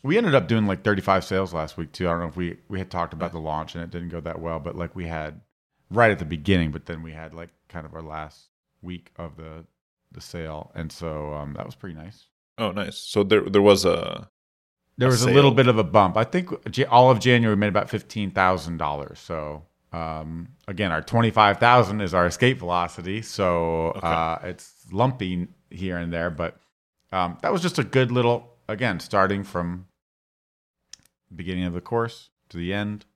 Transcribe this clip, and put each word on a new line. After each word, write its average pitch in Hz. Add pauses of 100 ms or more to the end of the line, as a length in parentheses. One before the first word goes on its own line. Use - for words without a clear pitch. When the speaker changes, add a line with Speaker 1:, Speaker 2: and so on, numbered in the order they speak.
Speaker 1:
we 160
ended 214
up 117
doing, 110
like, 98
thirty-five 98
sales 95
last 78
week 80
too. 90
I 85
don't 85
know 85
if 80
we, 87 (140)
we 95
had 92
talked 85
about 85
Speaker 2:
Yeah. -
Speaker 1:
the 82
launch 78
and 85
it 85
didn't 87
go 85
that 82
well, 82
but, 85
like, 85
we 87
had 78 (500)
right 113
at 95
the 87
beginning, 82
but 76
then 80
we 80
had, 78
like, 82 (180)
kind 82
of 78
our 80
last 78 (340)
week 87
of 80
the, 80 (480)
the 85
sale, 80
and 80
so, 76
um, 73
that -
was -
pretty 90
nice. 80 (300)
Speaker 2:
Oh, 110
nice. 98
So -
there, 101
there 98
was 98
a, 85 (720)
Speaker 1:
There 127
Speaker 2:
a -
Speaker 1:
was 117
a 127
little 139
Speaker 2:
sale. -
Speaker 1:
bit 127
of 117
a 110
bump. 98
I 110
think 180 (220)
J-, 127
all 127
of 113
January 117
we 98
made 104
about 98
fifteen 101
thousand 92
dollars. 73
So, 76 (300)
um, 80 (180)
again, 95
our 78
twenty-five 107
thousand 113
is 87
our 87
escape 123
velocity. 87
So, 85
Speaker 2:
Okay. 85
Speaker 1:
uh, 82
it's - (180)
lumpy 95 (220)
here 90
and 85
there, 85
but, 82 (520)
um, 90
that -
was 180
just 175
a 135
good 123
little, 120 (100)
again, 107
starting 98
from 90 (1400)
the 87
beginning 90
of 87
the 87
course 117 (200)
to -
the 87
end 104 (100)